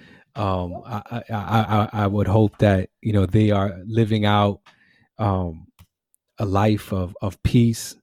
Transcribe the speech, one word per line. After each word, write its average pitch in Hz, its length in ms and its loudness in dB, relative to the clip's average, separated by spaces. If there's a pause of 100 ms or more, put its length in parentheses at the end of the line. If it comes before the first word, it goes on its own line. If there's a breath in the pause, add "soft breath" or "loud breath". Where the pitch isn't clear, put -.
(360 loud breath)
um, 92 500 -4
I, 113 160 -8 (100)
I, 120 180 -8
I, 113 40 -6
I, 107 600 0
I 104 140 0
would 101 200 0
hope 107 320 2
that, 98 300 2 (120)
you 104 120 -2
know, 98 120 2
they 104 260 2
are 98 340 -2
living 110 400 0
out, 104 360 2 (580 soft breath)
um, 92 480 -2 (720)
a 113 60 -2
life 101 460 0
of, 92 300 -4
of 101 220 -8
peace 117 600 2